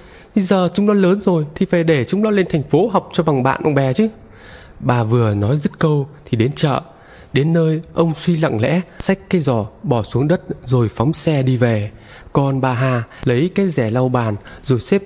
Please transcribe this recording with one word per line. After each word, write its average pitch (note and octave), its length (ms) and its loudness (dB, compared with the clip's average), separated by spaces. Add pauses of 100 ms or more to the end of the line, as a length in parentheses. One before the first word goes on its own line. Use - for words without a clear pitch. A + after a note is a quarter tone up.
(340)
bây G3+ 100 0
giờ F3+ 300 2
chúng G3+ 120 0
nó G#3 80 4
lớn G3 260 2
rồi E3 340 0
thì F#3+ 120 -2
phải E3+ 180 0
để D3+ 200 2
chúng G3 180 -2
nó G#3+ 80 2
lên G3 200 2
thành D3+ 120 0
phố F3+ 260 2
học G3 240 -2
cho F3 100 0
bằng C#3+ 200 2
bạn C3 220 0
bằng D3+ 100 2
bè C3+ 180 2
chứ." A3 160 2 (720)
Bà B2 240 2
vừa A2+ 300 2
nói G#2 220 0
dứt - 220 -4
câu D3 300 0 (160)
thì - 120 -4
đến A#2+ 160 2
chợ. C#3 280 0 (520)
Đến D3+ 200 2
nơi, D#3+ 280 2 (140)
ông E3 200 0
Suy E3+ 220 -2
lặng C3+ 240 0
lẽ D#3+ 200 0 (200)
xách F#3+ 180 -6 (120)
cái F3+ 100 2
giò A#2 260 0 (160)
bỏ A#2+ 200 0
xuống C3+ 260 -2
đất - 140 0 (220)
rồi B2 240 0
phóng C3 240 -2
xe D3 300 0
đi B2+ 140 0
về. A2 340 0 (420)
Còn C3+ 280 0
bà B2+ 120 0
Hà B2 300 0 (220)
lấy C#3 300 0
cái G3 140 0
rẻ C3 220 0
lau B2+ 180 0
bàn A#2 280 0 (280)
rồi B2 160 0
xếp G3 260 0